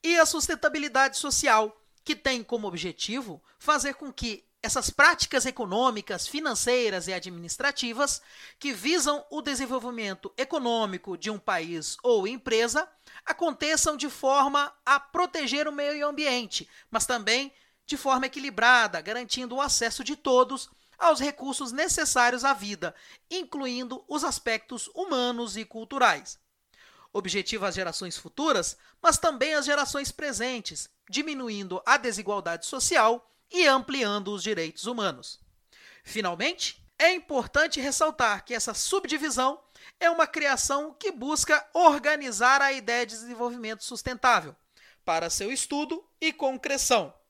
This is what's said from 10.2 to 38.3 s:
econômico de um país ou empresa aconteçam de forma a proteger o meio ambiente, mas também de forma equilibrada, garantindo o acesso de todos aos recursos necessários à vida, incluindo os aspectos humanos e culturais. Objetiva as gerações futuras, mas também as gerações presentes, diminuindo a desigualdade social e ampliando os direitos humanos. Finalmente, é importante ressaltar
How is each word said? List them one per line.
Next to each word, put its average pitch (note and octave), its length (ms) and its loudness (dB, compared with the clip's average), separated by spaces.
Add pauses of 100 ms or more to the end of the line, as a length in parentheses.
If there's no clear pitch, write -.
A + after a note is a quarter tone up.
econômico A#3 800 -4
de G#3 140 -6
um G#3 80 -8
país E3+ 640 -4
ou A3 240 4
empresa A#3+ 600 0 (360)
aconteçam D4+ 720 0
de C4 140 -6
forma C#4+ 640 2 (120)
a C4+ 140 4
proteger D4+ 680 -2
o D4 40 -6
meio D4 360 -2
ambiente, C#4 600 -2 (220)
mas - 160 0
também A#3+ 460 0 (340)
de D4 100 -4
forma C4+ 300 0
equilibrada, A#3 760 4
garantindo A#3+ 540 -6
o C4 60 -2
acesso B3+ 420 0
de C#4+ 140 -6
todos B3+ 520 4 (300)
aos D4+ 220 6
recursos C4+ 500 -4
necessários B3+ 760 2
à C4+ 80 4
vida, G3 400 -6 (380)
incluindo B3+ 760 -6
os C#4+ 160 -4
aspectos - 720 -4
humanos B3 600 -2
e A3 80 -8
culturais. A3+ 760 0 (720)
Objetiva F#3+ 560 -2
as F3 60 -4
gerações F3+ 420 -6
futuras, C4+ 600 0 (240)
mas E4 160 6
também D#4 380 2
as C#4+ 100 2
gerações C#4 460 0
presentes, B3 760 -6 (200)
diminuindo A3 800 -4
a C4 100 8
desigualdade G3+ 680 -4
social B3 640 2 (200)
e F4 160 6
ampliando B3 680 2
os F#3+ 100 -6
direitos F3 440 -4
humanos. G3 540 -4 (640)
Finalmente, G#3 800 -4 (140)
é E4 140 6
importante D4+ 680 0
ressaltar C4 640 0